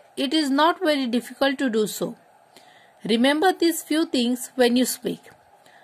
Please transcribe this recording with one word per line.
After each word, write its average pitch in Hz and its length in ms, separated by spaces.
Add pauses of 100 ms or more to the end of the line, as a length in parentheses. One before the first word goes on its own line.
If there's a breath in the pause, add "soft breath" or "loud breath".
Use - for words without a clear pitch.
(160)
it 269 180
is 311 160
not 302 300
very 294 280
difficult 247 520
to 269 100
do 214 180
so. - 280 (880 soft breath)
Remember 277 480
these 330 320
few 311 220
things 247 500
when 240 220
you 254 80
speak. - 440 (540 soft breath)